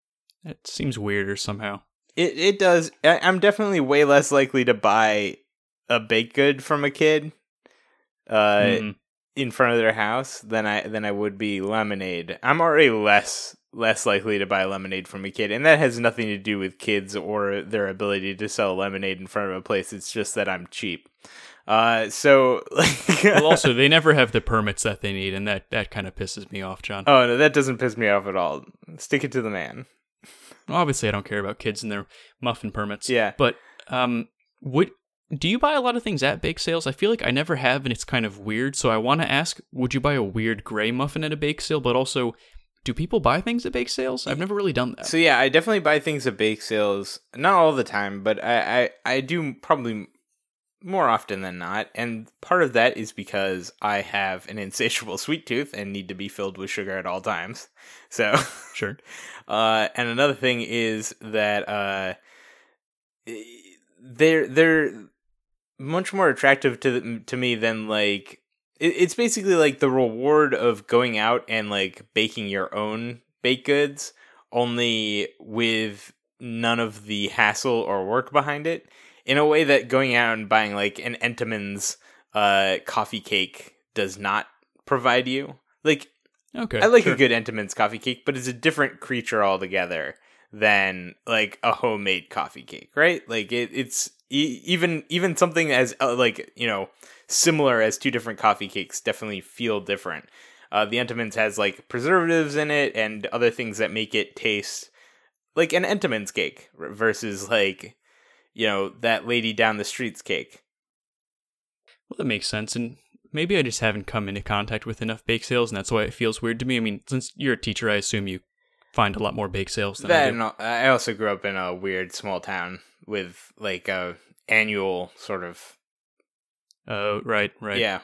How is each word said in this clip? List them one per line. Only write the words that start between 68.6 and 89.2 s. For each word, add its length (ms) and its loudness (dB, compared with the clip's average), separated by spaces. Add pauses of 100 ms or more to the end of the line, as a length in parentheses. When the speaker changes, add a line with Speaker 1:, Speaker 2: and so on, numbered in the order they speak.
Speaker 2:
it, 180 2
it's 180 2
basically, 400 0
like, 240 4
the 100 4
reward 640 4
of 340 0
going 300 2
out 300 2
and, 220 -2
like, 440 -4
baking 340 0
your 260 -4
own 480 -6 (200)
baked 260 0
goods, 460 0 (380)
only 800 0 (100)
with 720 -2 (260)
none 400 -2
of 260 -6
the 240 -4
hassle 420 0 (100)
or 260 -2
work 240 -2
behind 360 -2
it, 200 -6 (380)
in 120 2
a 80 6
way 180 6
that 240 4
going 280 2
out 220 2
and 120 -6
buying, 260 4
like, 240 -2
an 220 -6
Entenmann's, 760 -4 (360)
uh, 520 4
coffee 340 -4
cake 540 -4 (200)
does 240 -4
not 300 -2 (380)
provide 420 2
you. 280 -6 (280)
Like, 240 2 (460)
Speaker 1:
Okay, 280 -4
Speaker 2:
I 60 6
like 180 8
Speaker 1:
sure. 80 2
Speaker 2:
a 40 -4
good 140 6
Entenmann's 420 -4
coffee 260 0
cake, 260 -6
but 100 -2
it's 120 -6
a 60 -4
different 460 0
creature 420 -2